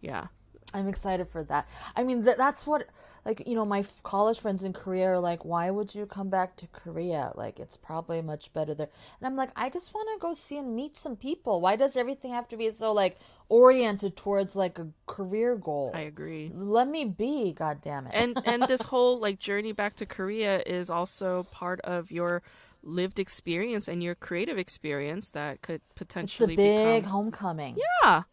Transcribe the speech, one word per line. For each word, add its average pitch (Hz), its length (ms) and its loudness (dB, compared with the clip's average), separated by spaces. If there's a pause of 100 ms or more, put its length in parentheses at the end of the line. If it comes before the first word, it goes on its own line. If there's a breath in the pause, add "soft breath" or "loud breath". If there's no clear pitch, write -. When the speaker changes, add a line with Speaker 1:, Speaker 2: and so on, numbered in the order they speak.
Speaker 1:
Yeah. 120 260 -8 (480)
Speaker 2:
I'm 196 140 -2
excited 185 420 -2
for 165 140 -6
that. 147 240 -2 (260 loud breath)
I - 80 0
mean, 247 220 0
th-, 233 120 6
that's 269 300 0
what, 302 220 0 (360 loud breath)
like, 220 220 -4
you 240 80 -2
know, 226 100 2
my 202 160 2
f-, - 220 -8
college 214 380 2
friends 196 240 -2
in 190 80 -4
Korea 185 380 0
are 180 100 4
like, 170 240 -2
"Why 170 260 0
would 208 240 -2
you 208 120 -6
come 196 220 -6
back 185 280 0
to 175 100 -18
Korea? 165 720 -4
Like, - 240 -8
it's - 160 -16
probably 165 440 -6
much 151 320 -8
better 156 220 -2
there." 147 140 -6 (320 loud breath)
And 247 80 -6
I'm 269 80 -4
like, 262 180 -2
"I 247 160 -2
just - 240 -10
wanna 440 240 -4
go 339 160 -4
see 294 240 -10
and 262 160 -6
meet 285 240 -8
some 269 160 -8
people. 254 460 -2
Why 185 160 4
does 262 200 2
everything 254 360 -4
have 240 160 -6
to 226 80 -12
be 220 160 0
so, 220 200 -2
like, 196 240 2 (320 loud breath)
oriented 233 680 8
towards, 196 400 0
like, 180 240 0
a 165 80 -8 (180)
career 214 480 -2
goal? 151 400 -4
Speaker 1:
I 165 60 -6
agree. 151 520 -10
Speaker 2:
Let 208 360 4
me 302 160 -4
be, 214 520 -2
goddammit." 147 560 -6
Speaker 1:
And, 233 320 0
and 240 220 2
this 254 160 2
Speaker 2:
<laughs> - 80 -8
Speaker 1:
whole, 247 300 4
like, 202 180 0
journey 208 320 -2
back 208 260 -2
to - 100 -6
Korea 196 600 0
is 180 240 -4
also 180 640 -2
part 180 300 -6
of 175 280 -4
your 175 320 -2 (440 loud breath)
lived 180 320 -4
experience 202 680 -2
and 175 140 -4
your 175 120 -4
creative 202 440 -4
experience 151 720 -6
that 147 320 -8
could 165 180 -8 (100)
Speaker 2:
It's - 20 -20
a - 20 -20
Speaker 1:
potentially 190 640 0
Speaker 2:
big 214 460 6
Speaker 1:
become 202 100 -4
Speaker 2:
homecoming. 185 640 -4 (260)
Speaker 1:
Yeah. 180 200 8 (100)